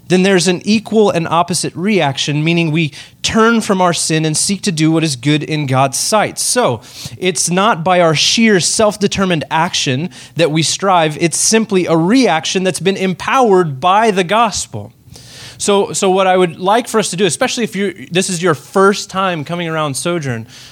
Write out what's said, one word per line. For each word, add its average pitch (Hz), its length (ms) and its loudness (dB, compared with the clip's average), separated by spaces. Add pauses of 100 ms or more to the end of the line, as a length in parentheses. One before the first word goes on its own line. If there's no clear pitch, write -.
then 185 140 4
there's 185 260 2
an 175 160 -2
equal 208 460 2
and 165 180 -2
opposite 165 480 -2
reaction, 151 640 0
meaning 170 280 0
we 156 240 0 (260)
turn 226 400 2
from 190 220 0
our 175 100 2
sin 160 320 -2
and 156 100 -2
seek 196 280 -2
to 190 100 -2
do 156 180 2
what 160 140 2
is 151 100 -2
good 143 280 0
in 151 240 -4
God's 131 320 0
sight. 180 400 -2
So, 180 420 -2 (380)
it's 180 320 -2
not 185 340 0
by 180 160 2
our 160 140 4
sheer 214 460 2
self-determined 196 880 0
action 165 580 -2 (280)
that 156 140 2
we 160 120 0
strive. 165 560 0
It's 170 180 0
simply 208 480 0
a 165 140 2
reaction 185 640 2
that's 185 160 -2
been 190 160 0
empowered 185 840 2
by 202 320 2
the 185 140 0
gospel. 190 720 -4 (640)
So, 202 340 0
so 190 160 -2
what 190 180 2
I 185 120 4
would 175 200 0
like 202 300 0
for 220 100 -2
us 196 120 0
to 175 60 -8
do, 196 100 2
especially 240 380 -2
if - 120 -6
you, 190 340 -6
this 190 200 -2
is 170 120 -4
your 175 120 2
first 196 560 0
time 180 340 -4
coming 170 240 -6
around 156 300 -4
Sojourn, 139 480 -4 (260)